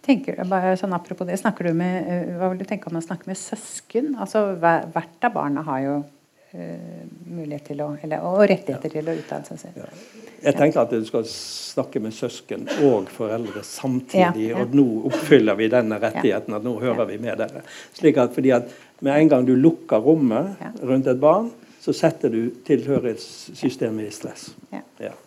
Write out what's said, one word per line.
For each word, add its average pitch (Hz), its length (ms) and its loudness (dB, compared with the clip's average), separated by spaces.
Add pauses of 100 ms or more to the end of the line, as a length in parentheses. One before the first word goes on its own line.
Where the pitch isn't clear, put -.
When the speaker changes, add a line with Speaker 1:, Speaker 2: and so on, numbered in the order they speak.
Speaker 1:
Tenker - 360 2
du, - 120 -4
bare 185 260 2
sånn 185 220 -2
apropos 180 320 -6
det, 175 100 -2
snakker 196 300 -2
du 165 100 2
med, 180 300 -2
eh, 175 300 -4
hva 185 120 0
vil 185 80 -6
du 190 80 -8
tenke 202 240 -8
om 170 80 -6
å 165 60 -8
snakke 180 240 -10
med 190 100 -8
søsken? - 800 -6
Altså, 202 300 0 (100)
hver, 165 320 2
hvert - 380 -4
av 220 80 -4
barna 143 260 -2
har 139 220 -4
jo, 139 80 -2 (600)
eh, 170 520 -14 (260)
mulighet 151 400 -10
til 147 100 -8
å, 147 120 -4 (100)
eller, 156 180 -6
og 180 200 0
rettigheter 165 500 2
Speaker 2:
Ja. 156 100 -6
Speaker 1:
til 151 80 -6
å 165 80 -2
uttale 147 300 -8
seg - 140 -14
selv. 175 160 -18
Speaker 2:
Ja. - 100 -16 (560)
Jeg 143 140 2
tenker 147 260 4
at 113 80 2
du 113 160 0
skal 120 160 -2
snakke - 800 -8
med 110 100 -8
søsken - 540 -10 (160)
og 113 260 4
foreldre 107 540 -6
samtidig, 127 880 -2
Speaker 1:
Ja, 117 80 -4
ja. 127 40 0
Speaker 2:
og 123 120 -4
nå 120 320 4
oppfyller 120 500 6
vi 113 120 2
denne 110 320 2
Speaker 1:
Ja. 110 100 0
Speaker 2:
rettigheten, 107 440 0
at 107 100 -6
nå 123 160 -4
hører 117 180 0
Speaker 1:
Ja. 117 60 2
Speaker 2:
vi 104 140 -8
med 113 200 -6
dere. - 240 -6 (320)
Slik 151 240 4
at, 127 160 2
fordi 131 160 2
at 120 180 2 (320)
med 139 200 2
en 156 80 4
gang 127 180 4
du 127 80 6
lukker 131 480 4
rommet 147 580 2
Speaker 1:
Ja. - 120 -14 (100)
Speaker 2:
rundt 131 240 2
et 127 140 2
barn, 185 320 4 (280)
så 147 140 -2
setter - 340 0
du 117 220 0 (140)
tilhørighetssystemet 120 1400 -2
i 101 40 -10
stress. - 400 -14 (220)
Speaker 1:
Ja. - 80 -12 (180)
Speaker 2:
Ja. - 140 -10 (140)